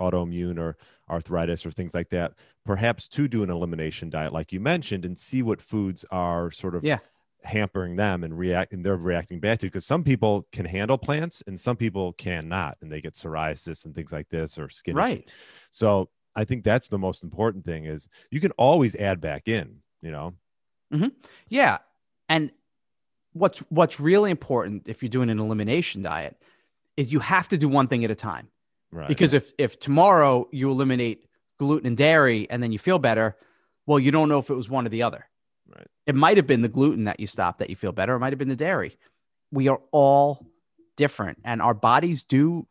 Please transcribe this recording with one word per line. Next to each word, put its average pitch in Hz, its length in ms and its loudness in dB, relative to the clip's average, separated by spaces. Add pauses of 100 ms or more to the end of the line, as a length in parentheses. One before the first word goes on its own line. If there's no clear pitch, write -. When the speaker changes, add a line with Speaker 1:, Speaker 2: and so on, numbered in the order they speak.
Speaker 1:
autoimmune 87 580 -2
or 82 180 -6 (320)
arthritis 85 560 -4
or 85 60 -8
things 87 240 -8
like 85 160 -6
that, 87 240 -4 (320)
perhaps 107 420 -2
to 143 180 -2
do 117 160 -2
an 92 80 -2
elimination 82 600 -6
diet, 78 220 -6
like 80 200 -6
you 95 80 -6
mentioned, 127 460 -4
and 87 120 -10
see 131 240 -4
what 110 200 -2
foods 98 480 -6
are 87 400 -2
sort 87 240 -8
of 87 100 -6
Speaker 2:
Yeah. 151 140 0 (440)
Speaker 1:
hampering 95 540 -4
them 95 260 0
and 80 160 -8
react, 90 360 -2
and 90 100 -10
they're 95 140 0
reacting 85 420 -4
back 110 200 0
to, 92 100 -6
'cause - 160 -10
some 160 180 0
people 107 480 2
can 90 140 -8
handle 104 320 0
plants 156 480 -6
and 95 120 -12
some 120 180 -2
people 95 360 -2
cannot, 85 680 -6
and 78 100 -14
they 76 80 -10
get 78 140 -12
psoriasis 78 720 -8
and 78 80 -16
things 80 180 -12
like 76 160 -10
this 80 300 -8
or 73 100 -12
skin - 300 -10
issues. 175 40 2
Speaker 2:
Right. - 280 -4 (400)
Speaker 1:
So 101 400 0 (260)
I 107 80 0
think 117 200 -4
that's 117 240 2
the 101 100 -4
most 92 260 -4
important 92 400 -4
thing 80 220 -8
is 78 220 -10 (220)
you 147 100 -6
can 185 120 0
always 131 440 4
add 95 260 -2
back 73 260 -6
in, 92 300 -4 (240)
you 82 80 -10
know? 78 240 -10 (580)
Speaker 2:
Mm-hmm. 165 160 0 (400)
Yeah. 226 300 2 (500)
And 156 240 0 (800)
what's, 180 280 0 (100)
what's 165 300 -2
really 190 300 2
important 107 560 -4
if - 160 -12
you're 120 80 -6
doing 123 200 0
an 110 100 0
elimination 107 600 -2
diet 80 340 -6 (600)
is 131 160 -2
you 147 80 2
have 185 280 0
to 196 100 2
do 147 100 2
one 135 200 4
thing 120 160 0
at 107 60 0
a 107 40 -2
time. 90 340 -8 (440)
Speaker 1:
Right. 82 160 -8
Speaker 2:
Because 151 240 2
if, 139 240 0
if 131 240 -2
tomorrow 143 720 4
you 135 180 -2
eliminate 127 580 0 (300)
gluten 143 280 0
and 117 100 0
dairy 139 540 4
and 123 120 -4
then 117 100 -2
you 107 60 -4
feel 180 200 2
better, 110 380 2 (500)
well, 147 120 4
you 135 120 4
don't 156 180 4
know 147 120 4
if - 100 -8
it 139 40 0
was 123 140 -6
one 127 180 -2
or - 20 -4
the 113 140 -2
other. 113 240 -4 (420)
Speaker 1:
Right. 50 180 -20 (200)
Speaker 2:
It 139 100 0
might 165 200 8
have 165 100 6
been 127 160 4
the 120 60 2
gluten 120 360 2
that 104 160 -4
you 104 80 -6
stopped 87 320 -2
that - 100 -4
you 98 60 -8
feel 95 160 -4
better. 101 240 0
It - 20 -4
might 131 140 -2
have 135 60 -6
been 135 100 -4
the 135 80 -2
dairy. 147 420 -4 (540)
We 135 160 2
are 131 120 2 (120)
all 143 520 6 (520)
different, 104 480 0
and 117 180 -2
our 117 120 4
bodies 135 500 2
do 156 460 2